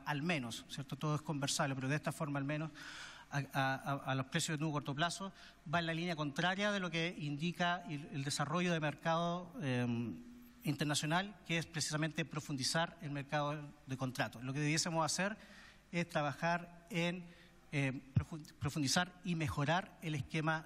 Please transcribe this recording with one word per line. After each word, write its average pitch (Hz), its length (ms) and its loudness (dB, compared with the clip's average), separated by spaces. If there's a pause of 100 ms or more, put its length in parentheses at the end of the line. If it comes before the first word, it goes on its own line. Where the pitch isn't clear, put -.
al 147 160 0
menos, 143 480 -2
¿cierto? - 260 -6
Todo 151 200 0
es 139 60 0
conversable, 139 540 0
pero 131 140 -2
de 147 80 2
esta 151 160 -2
forma 143 260 -2
al 139 60 0
menos, 151 260 -2 (580)
a, 143 100 -2 (120)
a, 135 240 4
a, 139 180 -2 (180)
a 135 40 2
los 135 120 0
precios 160 300 0
de 147 60 0
nudo 156 120 2
corto 139 200 -2
plazo, 170 380 0 (400)
va 170 60 6
en 165 80 0
la 165 60 2
línea 170 220 0
contraria 175 560 2
de 202 80 2
lo 180 100 0
que 165 300 0
indica 175 680 0
el, 147 240 -4
el 135 100 -2
desarrollo 156 480 2
de 160 80 2
mercado, 170 720 0 (100)
eh, 123 240 2 (800)
internacional, 160 720 2 (100)
que 170 120 0
es 156 80 0
precisamente 156 580 -2
profundizar 156 800 0
el 143 100 -6
mercado 147 480 0 (280)
de 131 100 -4
contratos. 120 440 -2
Lo 131 120 -4
que 147 80 0
debiésemos 160 440 4
hacer 196 300 2 (560)
es 170 160 2
trabajar 165 800 0
en, 175 360 0 (480)
eh, 139 180 2 (220)
profu-, 151 280 2 (160)
profundizar 156 540 2 (140)
y 175 100 2
mejorar 160 640 0
el 156 140 -2
esquema 160 500 0